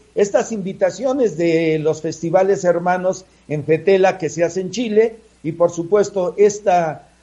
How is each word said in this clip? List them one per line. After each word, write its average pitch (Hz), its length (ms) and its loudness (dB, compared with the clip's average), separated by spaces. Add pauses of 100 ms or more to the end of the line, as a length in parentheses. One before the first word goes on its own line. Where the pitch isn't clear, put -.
(140)
estas 202 380 0
invitaciones 202 840 -2
de 165 420 2
los 151 220 -2
festivales 180 640 0
hermanos 180 600 0 (220)
en 147 160 -6
Fetela 185 540 2
que 156 100 -6
se 165 160 -4
hace 170 160 -2
en 185 120 -6
Chile, 220 440 0 (260)
y 156 120 -6
por 170 180 2
supuesto 180 680 0
esta, 190 680 0 (160)